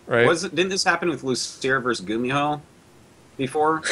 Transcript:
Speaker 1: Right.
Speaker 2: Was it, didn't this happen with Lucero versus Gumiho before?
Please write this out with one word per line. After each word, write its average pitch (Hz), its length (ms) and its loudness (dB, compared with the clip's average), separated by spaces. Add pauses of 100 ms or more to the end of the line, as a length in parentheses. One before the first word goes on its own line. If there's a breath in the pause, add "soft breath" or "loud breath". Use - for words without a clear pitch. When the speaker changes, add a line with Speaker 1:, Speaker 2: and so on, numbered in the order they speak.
Speaker 1:
Right. 117 220 4
Speaker 2:
Was 170 160 2
it, 190 100 -8
didn't 185 160 2
this 190 140 -2
happen 175 240 0
with 135 160 -4
Lucero 131 560 -2
versus 113 260 -2
Gumiho 139 540 -2 (760)
before? 151 560 0